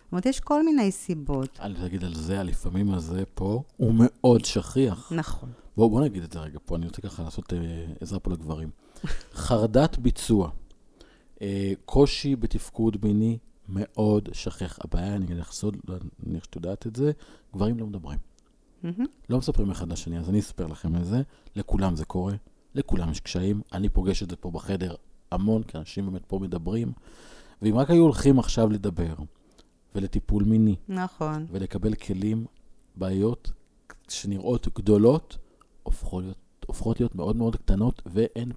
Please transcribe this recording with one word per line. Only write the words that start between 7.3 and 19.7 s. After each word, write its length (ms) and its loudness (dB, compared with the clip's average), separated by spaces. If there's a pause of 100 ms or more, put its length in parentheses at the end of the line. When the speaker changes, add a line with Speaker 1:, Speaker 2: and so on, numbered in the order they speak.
Speaker 2:
אה, 60 -2 (420)
עזרה 180 -6
פה 120 -2
לגברים. 380 -6 (380)
Speaker 1:
<laughs> 20 -4 (240)
Speaker 2:
חרדת 640 2
ביצוע, 520 2 (920)
אה, 320 -2 (120)
קושי 500 2
בתפקוד 680 -2
מיני 340 2 (320)
מאוד 640 0
שכיח. 480 -8
הבעיה, 340 -2
אני 100 -2
אגיד 120 -4
לך 140 -8
סוד, 260 -6 (120)
אני 80 -8 (260)
מניח 200 -6
שאת 120 -20
יודעת 320 -8
את 80 -8
זה, 160 2 (440)
גברים 240 0
לא 80 -6
מדברים. 300 -8 (680)
Speaker 1:
מהמם. 200 -4 (240)
Speaker 2:
לא 80 2
מספרים 340 2